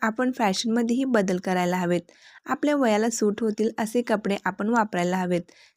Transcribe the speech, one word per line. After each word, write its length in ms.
आपण 300
फॅशनमध्येही 720
बदल 340
करायला 380
हवेत. 340
आपल्या 300
वयाला 340
सूट 300
होतील 380
असे 240
कपडे 420
आपण 240
वापरायला 480
हवेत. 360